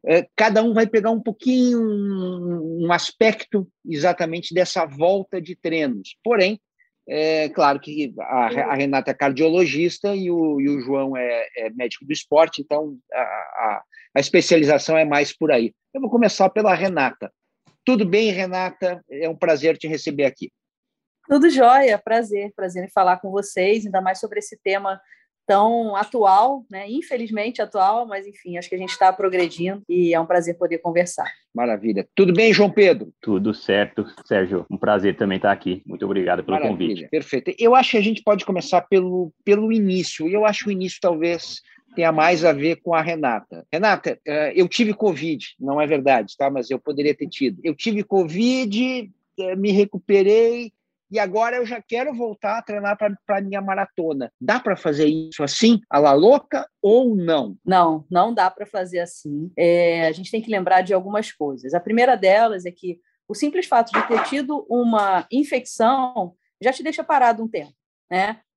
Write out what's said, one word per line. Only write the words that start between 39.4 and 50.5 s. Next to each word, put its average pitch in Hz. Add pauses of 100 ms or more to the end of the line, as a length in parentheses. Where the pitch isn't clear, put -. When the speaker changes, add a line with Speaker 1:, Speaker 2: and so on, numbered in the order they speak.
Speaker 1:
pelo 214
início, 185
e 175
eu 214
acho 208
que 208
o -
início 185
talvez 170 (340)
tenha 165
mais 160
a 165
ver 151
com 170
a 160
Renata. 135
Renata, 175
eh, 151
eu 180
tive 214
covid, 160
não 139
é 151
verdade, 135
tá? 139
Mas 131
eu 131
poderia 143
ter 143
tido. 120
Eu 160
tive 208
covid, 220 (260)
eh, 185
me 196
recuperei, 202 (360)